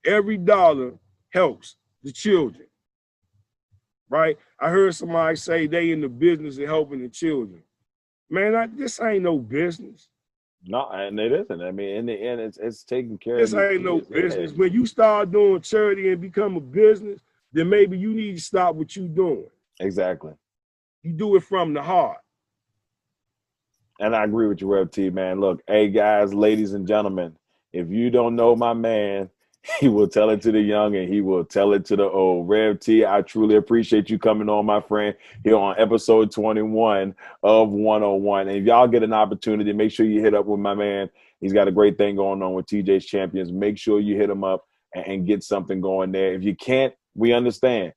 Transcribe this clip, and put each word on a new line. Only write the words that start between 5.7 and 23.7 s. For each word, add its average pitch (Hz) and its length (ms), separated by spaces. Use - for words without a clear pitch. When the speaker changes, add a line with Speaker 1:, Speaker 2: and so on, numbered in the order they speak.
Speaker 1:
in 156 100
the 139 80
business 147 500
of 143 60
helping 147 360
the 123 80
children. 113 540
Man, 202 240
I, 226 140
this 240 340
ain't 214 220
no 165 160
business. 165 680
Speaker 2:
No, 120 220
and 98 300
it 113 120
isn't. 107 300
I 90 100
mean, 98 240
in 117 100
the 117 80
end, 117 260
it's, 110 200
it's 110 240
taking 123 340
care 120 200
Speaker 1:
This 110 140
Speaker 2:
of 107 80
the 196 120
Speaker 1:
ain't 185 120
no 175 160
Speaker 2:
kids. - 120
Yeah. 160 100
Speaker 1:
business. 160 300
When 175 200
you 240 140
start 214 460
doing 202 300
charity 202 500
and 175 100
become 190 340
a 156 60
business, 202 580
then 165 160
maybe 190 300
you 214 160
need 214 220
to 160 60
stop 180 340
what 156 200
you 185 120
doing. 160 400
Speaker 2:
Exactly. 90 540
Speaker 1:
You 165 120
do 202 220
it 175 80
from 175 300
the 143 80
heart. 156 380